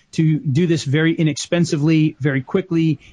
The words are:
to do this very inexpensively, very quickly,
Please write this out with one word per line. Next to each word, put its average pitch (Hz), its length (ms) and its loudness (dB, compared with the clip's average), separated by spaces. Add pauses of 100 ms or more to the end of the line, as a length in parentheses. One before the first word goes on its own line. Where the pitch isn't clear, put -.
(120)
to 156 260 2
do 156 280 0
this 160 180 -2
very 156 280 0
inexpensively, 156 1080 0
very 135 220 -2
quickly, 165 580 -2 (140)